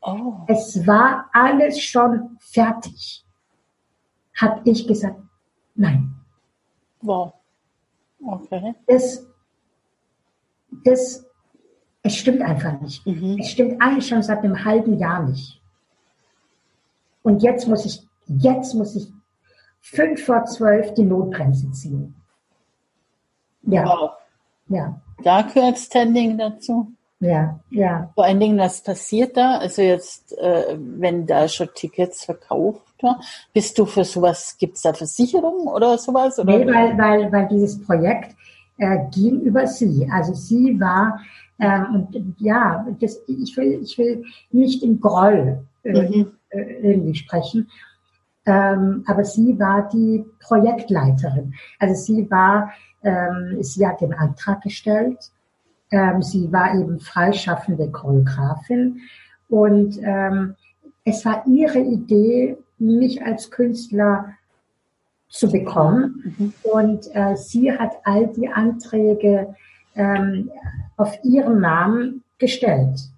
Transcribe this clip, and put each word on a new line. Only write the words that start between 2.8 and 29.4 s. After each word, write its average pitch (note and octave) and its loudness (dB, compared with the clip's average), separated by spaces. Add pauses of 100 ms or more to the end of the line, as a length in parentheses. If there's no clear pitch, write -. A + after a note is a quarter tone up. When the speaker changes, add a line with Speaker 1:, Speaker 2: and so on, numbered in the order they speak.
Speaker 2:
Hab A3 0
ich A3+ 2
gesagt, G3+ -2 (580)
nein. C3+ 0 (880)
Speaker 1:
Wow. F#3 -4 (880)
Okay. G3 -10 (100)
Speaker 2:
Das, B3+ 2 (1600)
das, B3+ 0 (760)
es G#3 -2
stimmt B3+ 0
einfach D#3 -4
nicht. - -14
Speaker 1:
Mhm. F#3+ -4
Speaker 2:
Es - -8
stimmt A#3 0
eigentlich C4 0
schon A3+ 0
seit G#3 -2
einem F#3+ -2
halben A3 2
Jahr E3+ -2
nicht. - -8 (1600)
Und G#3 4
jetzt B3 2
muss G#3+ 0
ich, - -12 (200)
jetzt B3+ 0
muss G#3+ -4
ich - -8 (760)
fünf D4+ -2
vor A#3 2
zwölf G#3+ 0
die A3+ 2
Notbremse F3+ 0
ziehen. - -10 (1500)
Ja. F3+ 0
Speaker 1:
Wow. E3 0 (560)
Speaker 2:
Ja. E3 -6 (220)
Speaker 1:
Da F#3 4
gehört B3 2
Standing A#3 0
dazu. A3 -4 (300)
Speaker 2:
Ja, D#3 0 (100)
ja. F3 -2
Speaker 1:
Vor G3+ 2
allen F#3+ 4
Dingen, G#3+ 2
was F#3 0
passiert A3 -4
da? B3+ 2